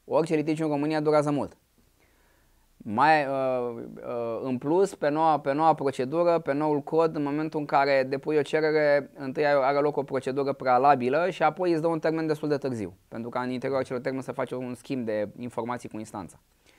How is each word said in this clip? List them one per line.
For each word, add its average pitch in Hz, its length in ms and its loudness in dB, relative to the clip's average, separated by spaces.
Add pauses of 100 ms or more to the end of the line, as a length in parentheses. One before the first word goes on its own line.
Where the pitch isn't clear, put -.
Orice 160 300 0
litigiu 156 300 0
în 151 60 -2
România 151 300 -2
durează 151 300 4
mult. 127 260 -2 (1300)
Mai, 139 420 4
uh, 127 500 -2
uh, 117 640 -8
în 131 160 -4
plus, 180 360 0
pe 151 140 -2
noua, 156 320 2
pe 139 120 -2
noua 156 220 4
procedură, 151 640 0
pe 156 140 -4
noul 147 280 0
cod, 160 360 0
în 147 60 -2
momentul 156 380 -4
în 143 60 -6
care 139 420 4
depui 147 300 0
o 143 40 2
cerere, 151 720 2
întâi 135 320 -2
are, 143 180 4
are 143 140 2
loc 147 180 2
o 139 60 0
procedură 135 500 -2
prealabilă 131 800 4
și 170 120 -4
apoi 170 300 2
îți 156 80 0
dă 165 60 0
un 165 120 0
termen 160 280 -2
destul 151 220 -2
de 147 80 0
târziu, 117 400 -6 (120)
pentru 117 220 -10
ca 127 100 -4
în 123 100 -4
interiorul 131 340 -2
acelor 127 180 -6
termeni 131 220 -6
să 127 80 -10
faci 127 180 -6
un 127 240 -8
schimb 127 300 -6
de 107 240 -2 (100)
informații 120 500 -6
cu 110 100 -12
instanța. 104 420 -12 (380)